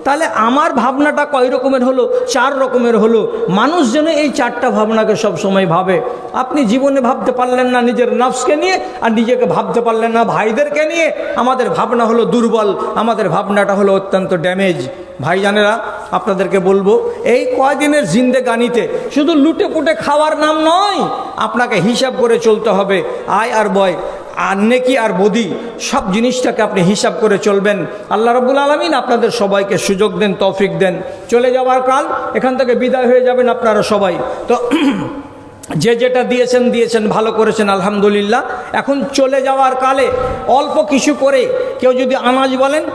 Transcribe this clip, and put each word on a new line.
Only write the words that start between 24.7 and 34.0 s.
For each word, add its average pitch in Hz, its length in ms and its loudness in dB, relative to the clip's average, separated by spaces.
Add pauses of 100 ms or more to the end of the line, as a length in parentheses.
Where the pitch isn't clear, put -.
আর 220 160 0
বদি, 196 400 0 (260)
সব 190 340 -4
জিনিসটাকে 233 480 0
আপনি 208 200 0
হিসাব 202 400 2
করে 208 160 2
চলবেন। 196 480 0 (240)
আল্লাহ 226 240 2
রাব্বুল 247 240 2
আলামিন 302 360 0
আপনাদের 233 380 0
সবাইকে 196 460 0
সুযোগ 196 420 0
দেন, 202 140 0
তৌফিক 190 460 -2
দেন। 185 220 0 (280)
চলে 247 220 2
যাওয়ার 254 300 2
কাল, 262 240 0 (280)
এখান 254 240 0
থেকে 240 180 2
বিদায় 254 320 0
হয়ে 247 140 6
যাবেন 247 280 2
আপনারা 220 340 0
সবাই। 190 340 0 (300)